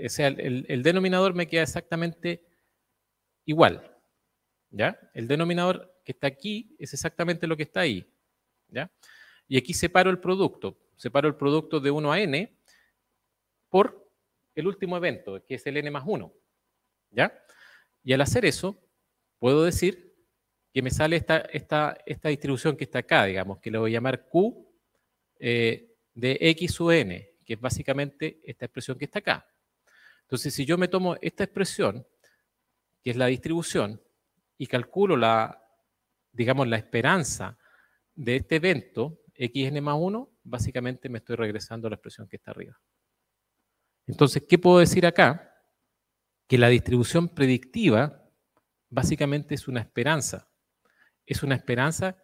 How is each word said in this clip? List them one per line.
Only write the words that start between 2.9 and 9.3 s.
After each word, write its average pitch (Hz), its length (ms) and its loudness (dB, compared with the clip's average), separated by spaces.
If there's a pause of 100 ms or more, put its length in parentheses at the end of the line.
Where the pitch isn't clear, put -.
igual, 151 500 4 (760)
¿ya? 123 280 -2 (160)
El 117 120 -8
denominador 170 800 -2
que - 80 -12
está - 160 -4
aquí 208 500 -10
es 143 160 -14
exactamente 165 520 -4
lo 165 100 -4
que 151 80 -8
está - 160 -6
ahí, 113 260 -2 (640)
¿ya? 143 220 -10 (580)